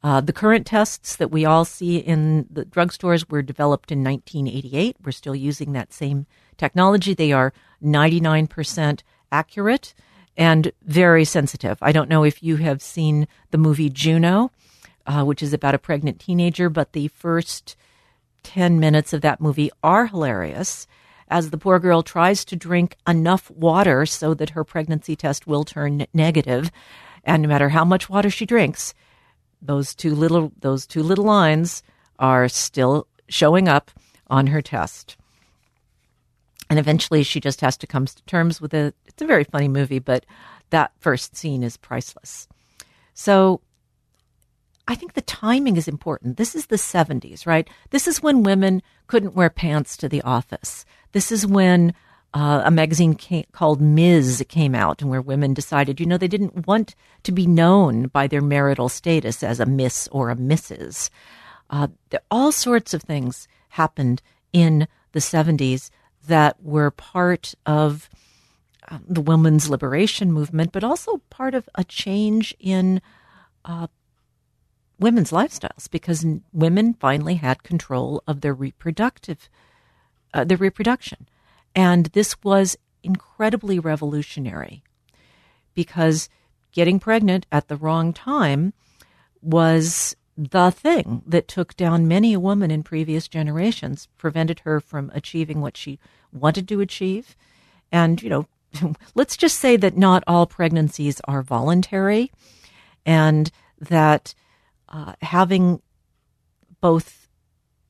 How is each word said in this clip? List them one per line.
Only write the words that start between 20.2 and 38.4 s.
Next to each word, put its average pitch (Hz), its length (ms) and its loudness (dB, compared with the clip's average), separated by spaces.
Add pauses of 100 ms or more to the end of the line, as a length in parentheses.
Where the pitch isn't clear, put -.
as 165 220 -2
the 156 80 -8
poor 185 200 2
girl 175 260 4
tries 185 420 0
to - 100 -12
drink 175 400 -2 (100)
enough 170 460 0
water 160 540 2
so 160 280 -2
that 151 180 -6
her 156 120 -6
pregnancy 156 540 -6
test 143 280 -6
will 151 200 -2
turn 143 480 -6
negative. 156 580 0 (540)
And 156 180 2
no 151 60 0
matter 143 200 2
how 160 140 2
much 180 260 0
water 202 200 0
she 208 160 -6
drinks, 196 480 0 (680)
those 143 320 -4
two 151 220 -2
little, 160 460 0
those 135 260 -4
two 156 160 -4
little 190 220 0
lines 175 580 2 (340)
are 127 300 2
still 131 600 -2 (200)
showing 175 400 4
up 147 240 2 (360)
on 135 200 2
her 147 140 0
test. - 560 -8 (1500)
And 151 100 2
eventually 151 440 0
she 151 160 -4
just 139 220 -6
has 131 160 0
to - 100 -18
come 135 180 -4
to - 180 -12
terms 165 380 -2